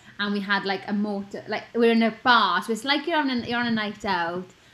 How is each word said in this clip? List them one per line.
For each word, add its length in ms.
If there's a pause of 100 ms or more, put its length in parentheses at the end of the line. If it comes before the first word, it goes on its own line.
(180)
and 140
we 80
had, 240
like, 240
a 40
motor, 540
like, 180 (100)
we're 180
in 100
a 80 (140)
bar, 380
so 100
it's 120
like 220
you're 120
on 100
a, 180
you're 140
on 60
a 40
night 360
out, 400 (280)